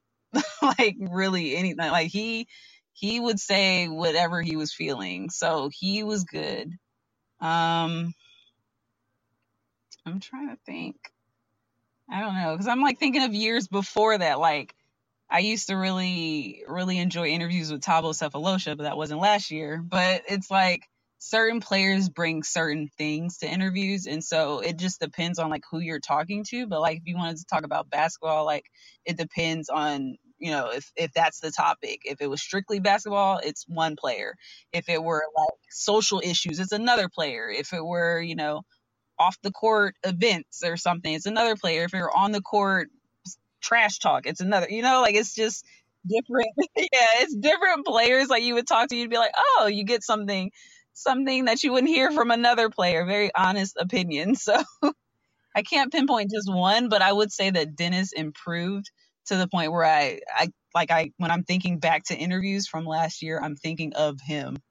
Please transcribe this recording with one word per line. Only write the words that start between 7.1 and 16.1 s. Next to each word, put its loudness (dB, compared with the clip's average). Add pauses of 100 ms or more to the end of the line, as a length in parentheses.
Um, -2 (1900)
I'm -6
trying -10
to -12
think. -12 (1120)
I -6
don't -4
know, -2
'cause -4
I'm, 0
like, 2
thinking 2
of -2
years 0
before 2
that. 2
Like, 0 (540)
I 2
used -2
to 0
really, -2